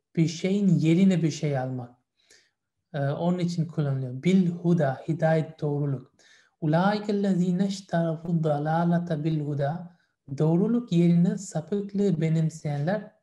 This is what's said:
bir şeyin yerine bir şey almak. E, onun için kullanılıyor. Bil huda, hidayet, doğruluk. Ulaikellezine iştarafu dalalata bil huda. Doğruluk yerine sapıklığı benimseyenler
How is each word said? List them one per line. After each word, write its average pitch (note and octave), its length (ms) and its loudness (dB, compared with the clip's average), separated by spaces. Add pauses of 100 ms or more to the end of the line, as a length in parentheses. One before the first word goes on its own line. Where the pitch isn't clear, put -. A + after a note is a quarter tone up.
(160)
bir D#3+ 120 4
şeyin G3 400 0
yerine E3 560 4
bir D#3 80 0
şey C#3+ 260 -4
almak. B2+ 380 -8 (960)
E, D#3 60 -6
onun E3+ 400 0
için E3+ 280 -2
kullanılıyor. C3+ 560 -4
Bil F#3 260 4
huda, D#3+ 580 0
hidayet, D#3+ 540 0
doğruluk. C#3+ 500 -4 (500)
Ulaikellezine F#3+ 1080 0
iştarafu E3 760 -2
dalalata D#3+ 800 0
bil D#3 160 0
huda. C#3+ 580 -6 (400)
Doğruluk G3 540 2
yerine E3+ 460 4
sapıklığı G3 840 -2
benimseyenler D#3+ 920 -2 (120)